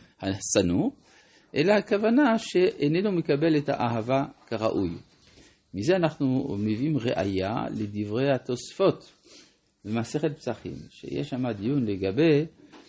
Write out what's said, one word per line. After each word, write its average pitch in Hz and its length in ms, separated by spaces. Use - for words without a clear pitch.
השנוא, 98 720
אלא 170 180
הכוונה 220 640
שאיננו 180 760
מקבל 156 440
את 147 120
האהבה 120 560
כראוי. 104 440
מזה 135 220
אנחנו 139 640
מביאים 110 400
ראיה 101 560
לדברי 104 640
התוספות - 800
במסכת 131 520
פסחים, - 380
שיש - 380
שם 123 240
דיון 117 320
לגבי, 110 640